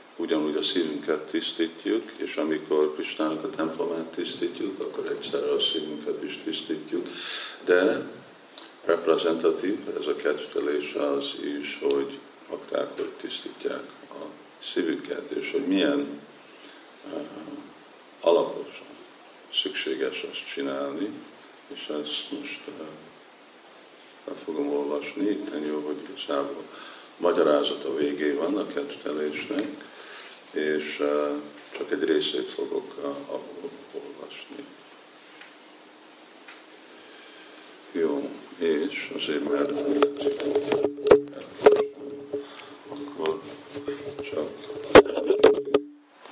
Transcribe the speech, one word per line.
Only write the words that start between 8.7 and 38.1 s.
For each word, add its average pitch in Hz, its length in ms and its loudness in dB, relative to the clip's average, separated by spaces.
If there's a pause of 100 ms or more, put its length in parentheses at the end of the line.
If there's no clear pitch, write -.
reprezentatív 85 920 4 (220)
ez 76 80 -4
a 76 80 2
kettelés 73 760 0
az 71 420 0 (240)
is, 73 220 -6
hogy 71 380 2 (300)
bakták, - 460 -2
hogy - 160 -4 (100)
tisztítják - 640 -6 (260)
a 76 140 -10 (400)
szívüket, - 680 -2
és - 200 -4
hogy - 160 0
milyen, 139 520 2 (920)
ö, - 40 -4 (1040)
alaposan - 640 2 (680)
szükséges - 800 -2
azt - 220 -10
csinálni, 71 560 -2 (580)
és - 200 -12 (160)
ezt - 360 -6
most, - 220 -10 (180)
ö, 78 40 -8 (1400)
el - 160 -8
fogom 76 300 -2
olvasni. 73 560 0
Itten 76 360 -2
jó, 76 200 -2
hogy 73 120 -2 (120)
igazából - 540 -4 (540)
magyarázat 73 680 4
a 67 120 -2
végé 73 360 2
van 85 260 2
a 90 80 0
kettelésnek, 76 1200 -4 (680)
és, 76 460 0
ö, 73 360 2 (360)
csak - 200 -6
egy - 120 0
részét - 460 2
fogok, - 520 -4
ö, 143 60 -4 (840)
olvasni. - 760 -14 (3250)
Jó, 143 380 2 (280)